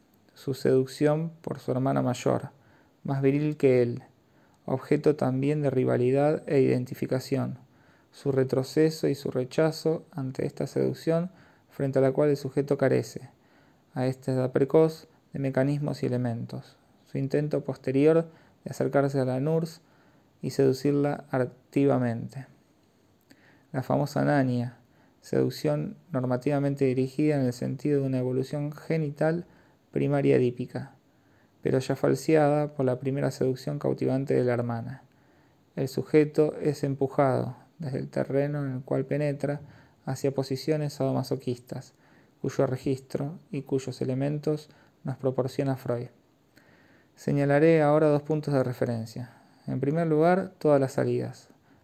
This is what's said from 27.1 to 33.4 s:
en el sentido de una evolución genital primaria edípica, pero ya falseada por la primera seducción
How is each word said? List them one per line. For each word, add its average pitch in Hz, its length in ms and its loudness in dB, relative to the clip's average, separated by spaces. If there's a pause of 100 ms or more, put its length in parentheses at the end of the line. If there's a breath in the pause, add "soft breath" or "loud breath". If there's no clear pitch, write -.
en 139 100 2
el 120 80 0
sentido 135 480 -2
de 135 60 -2
una 131 120 -2
evolución 131 520 -4
genital 160 720 -2 (460 soft breath)
primaria 139 440 4
edípica, 127 600 0 (680 soft breath)
pero - 180 2
ya 131 160 -2
falseada 147 800 2
por 135 120 0
la 127 140 0
primera 139 300 -2
seducción 131 480 -2